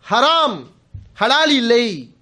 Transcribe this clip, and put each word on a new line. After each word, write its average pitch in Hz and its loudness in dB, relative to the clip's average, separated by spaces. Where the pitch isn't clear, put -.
ஹராம், 269 0
ஹலால் 285 2
இல்லை. 240 2